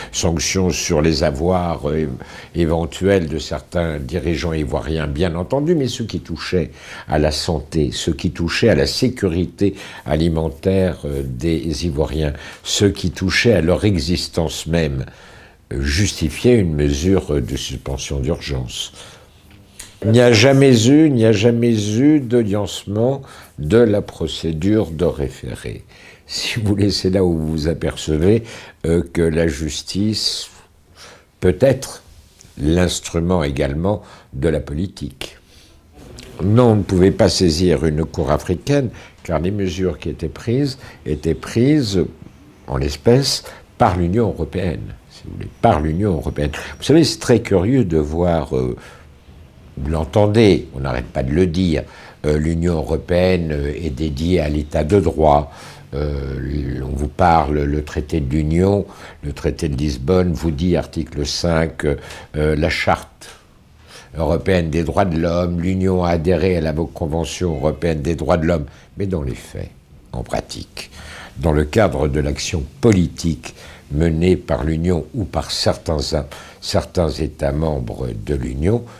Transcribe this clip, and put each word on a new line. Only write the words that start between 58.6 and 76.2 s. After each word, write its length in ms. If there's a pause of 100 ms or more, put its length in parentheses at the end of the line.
le 100
traité 360
de 60
Lisbonne 560
vous 200
dit, 260
article 480
cinq, 600
euh, 100 (600)
la 140
charte 600 (840)
européenne 540
des 140
droits 220
de 120
l'homme, 420
l'Union 440
a 80
adhéré 440
à 60
la 120
Convention 800
européenne 480
des 120
droits 220
de 80
l'homme. 200 (340)
Mais 80
dans 160
les 100
faits, 380 (400)
en 100
pratique, 680 (480)
dans 120
le 140
cadre 420
de 120
l'action 440 (160)
politique 760 (360)
menée 460
par 260
l'Union 500
ou 120
par 260
certains, 460 (640)